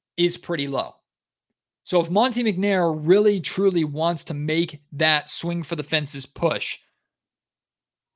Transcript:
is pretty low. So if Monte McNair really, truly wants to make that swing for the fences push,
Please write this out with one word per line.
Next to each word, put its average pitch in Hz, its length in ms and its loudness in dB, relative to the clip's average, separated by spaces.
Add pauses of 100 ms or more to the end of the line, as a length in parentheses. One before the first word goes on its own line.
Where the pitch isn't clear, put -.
(160)
is 175 200 0
pretty 143 320 -6
low. 120 260 -6 (920)
So 180 160 2
if 156 100 -4
Monte 233 320 2
McNair 185 560 2
really, 196 420 4
truly 180 440 0
wants 156 400 -2
to 156 100 -6
make 160 460 -2 (120)
that 151 380 2
swing 170 320 -4
for 165 140 -6
the 143 60 -6
fences 143 440 -4
push, - 520 -4 (1400)